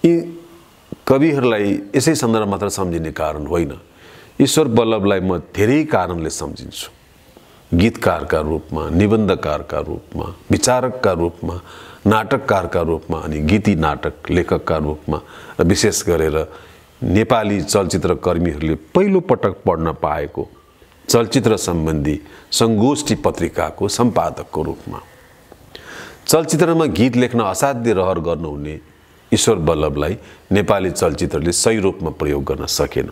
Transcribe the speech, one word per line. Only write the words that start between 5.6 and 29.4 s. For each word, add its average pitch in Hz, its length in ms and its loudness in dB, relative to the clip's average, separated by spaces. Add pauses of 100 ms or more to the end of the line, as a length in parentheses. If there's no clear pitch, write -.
कारणले 87 460 -2
सम्झिन्छु। 69 600 -12 (880)
गीतकारका 82 600 2
रूपमा, 78 500 -4
निबन्धकारका 85 920 0
रूपमा, - 560 -10 (160)
विचारकका 123 600 0
रूपमा, 85 500 -4 (460)
नाटककारका 98 760 0
रूपमा, 80 360 -4
अनि 78 220 -6
गीति 101 360 2
नाटक 76 380 -2 (160)
लेखकका 85 480 0
रूपमा, 76 440 -4 (380)
र 87 40 4
विशेष 92 440 2
गरेर 80 440 0 (520)
नेपाली 107 580 2
चलचित्र 87 540 0
कर्मीहरूले 80 600 0
पहिलोपटक 180 760 0
पढ्न 82 440 -2
पाएको 76 540 -4 (600)
चलचित्र 113 480 2
सम्बन्धी 78 640 -2 (300)
सङ्गोष्ठी 113 640 2
पत्रिकाको 85 720 -2
सम्पादकको 85 760 -2
रूपमा। - 380 -10 (1300)
चलचित्रमा 160 580 4
गीत 120 300 2
लेख्न 123 240 2
असाध्य 117 540 0
रहर 92 260 0
गर्नुहुने 76 600 -6 (540)
ईश्वर 113 220 4